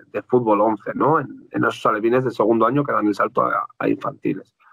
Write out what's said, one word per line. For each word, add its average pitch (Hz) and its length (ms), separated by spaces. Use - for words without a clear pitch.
de 104 140
fútbol 110 380
once, 107 340
¿no? 147 260
En, - 300
en - 140
esos 113 220
alevines 117 380
de 123 60
segundo 113 360
año 139 180
que 123 80
dan 107 140
el 104 80
salto 110 280
a, - 240
a 117 100
infantiles. - 680